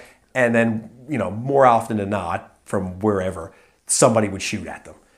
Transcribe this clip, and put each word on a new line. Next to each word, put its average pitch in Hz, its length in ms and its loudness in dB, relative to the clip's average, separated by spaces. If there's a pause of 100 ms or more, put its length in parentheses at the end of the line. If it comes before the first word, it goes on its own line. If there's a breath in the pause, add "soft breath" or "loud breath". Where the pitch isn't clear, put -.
(340 loud breath)
and 120 220 2
then, 113 340 0 (200)
you 143 80 -4
know, 95 120 -2
more 131 360 2
often 117 320 2
than 98 120 -2
not, 92 440 -6 (100)
from 92 360 -6
wherever, 92 520 -2 (340 soft breath)
somebody 113 440 4
would 92 120 -8
shoot 92 240 -8
at - 200 -14
them. - 80 -20 (240)